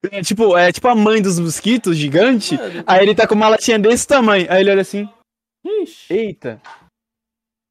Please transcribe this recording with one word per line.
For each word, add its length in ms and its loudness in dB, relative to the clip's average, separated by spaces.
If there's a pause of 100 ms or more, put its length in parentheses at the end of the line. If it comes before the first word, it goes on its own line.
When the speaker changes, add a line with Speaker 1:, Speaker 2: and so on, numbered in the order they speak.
(100)
Speaker 1:
É 120 -10
tipo, 340 2
é 140 4
tipo 160 -4
a 80 4
mãe 260 2
dos 200 -2
mosquitos, 560 -2
gigante. 600 0
Speaker 2:
Mano. 300 -10
Speaker 1:
Aí 160 4
ele 120 2
tá 120 2
com 80 0
uma 140 2
latinha 300 0
desse 280 0
tamanho. 420 2
Aí 120 2
ele 100 2
olha 120 0
assim, 260 -8 (560)
Speaker 2:
Ixi. 480 -8
Speaker 1:
"Eita, 480 -6 (1120)